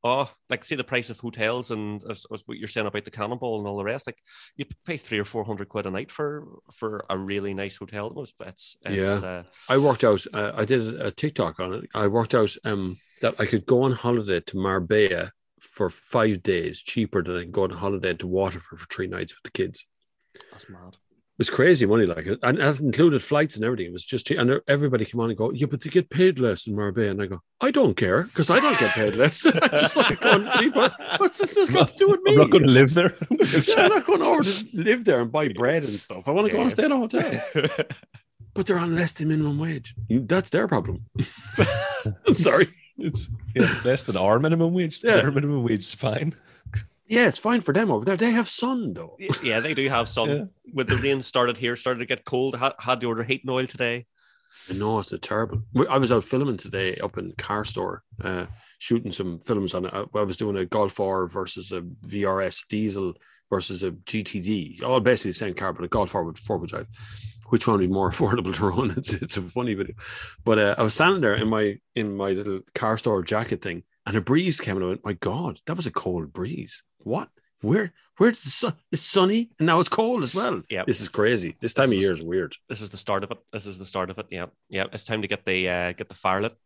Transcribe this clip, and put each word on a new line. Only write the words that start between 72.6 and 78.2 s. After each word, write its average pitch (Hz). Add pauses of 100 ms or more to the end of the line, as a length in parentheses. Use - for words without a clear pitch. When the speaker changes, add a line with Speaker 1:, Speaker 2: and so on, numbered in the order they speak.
Speaker 2:
Carstore 110
jacket 110
thing, 87 (240)
and 107
a 107
breeze 156
came 98
and 95
I -
went, 92
"My 104
God, 101
that 170
was 175
a 117
cold 82
breeze. 101 (180)
What? 123 (320)
Where, 175 (260)
where 226